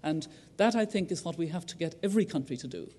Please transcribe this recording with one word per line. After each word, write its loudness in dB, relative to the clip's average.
And 0
that, 6
I 4
think, 0
is -4
what -4
we 0
have -4
to -10
get -4
every 4
country -2
to -10
do -8